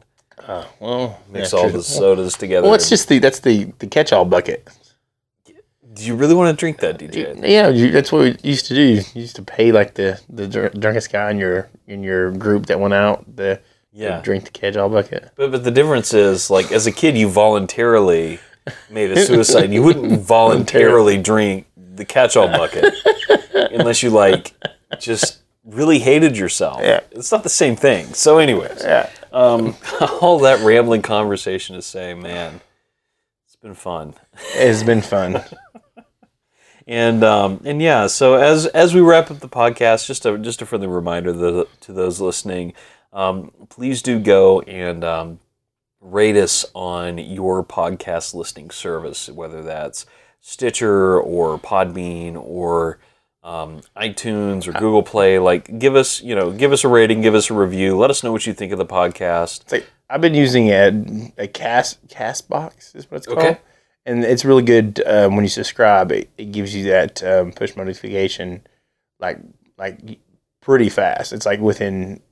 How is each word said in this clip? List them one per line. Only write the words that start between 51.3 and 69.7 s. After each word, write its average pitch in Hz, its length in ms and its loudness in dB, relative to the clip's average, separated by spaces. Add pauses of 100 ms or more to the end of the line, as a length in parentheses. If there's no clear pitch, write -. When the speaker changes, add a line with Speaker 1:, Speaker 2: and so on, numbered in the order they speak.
Speaker 2:
Podbean 87 840 -6
or, 82 560 -4 (460)
um, 80 380 -14 (140)
iTunes 104 680 -8
or 90 60 -10
Google 107 320 2
Play. 95 340 2
Like, 90 400 0
give 135 160 2
us, 135 260 2
you 120 140 -8
know, 92 160 -2
give 123 220 0
us 135 100 0
a 139 60 0
rating, 113 320 4
give 110 160 4
us 104 140 0
a 117 40 -4
review. 95 420 0
Let 110 140 2
us 107 140 -4
know 117 80 -4
what 110 140 -6
you 113 80 -6
think 95 180 -10
of 98 60 -6
the 92 80 -4
podcast. 87 760 -4
Speaker 1:
It's - 100 -12
like, - 140 -6 (220)
I've 143 140 -6
been 165 120 2
using 127 360 2
a, 104 680 0
a 104 80 -8
Cast, - 640 -4
Castbox - 880 -12
is 127 120 -20
what - 100 -14
it's - 80 -16
called. - 120 -6
Speaker 2:
Okay. 165 200 2 (480)
Speaker 1:
And 120 180 -2
it's 120 220 0
really 135 160 6
good, 113 440 2
um, 101 300 2
when 104 80 2
you 98 60 -2
subscribe. 101 600 0
It, - 280 -4
it 104 140 -14
gives 101 220 -8
you 98 100 -6
that, 92 380 0
um, 92 300 0
push - 240 -10
notification, 95 840 -8 (560)
like, 90 200 -8 (380)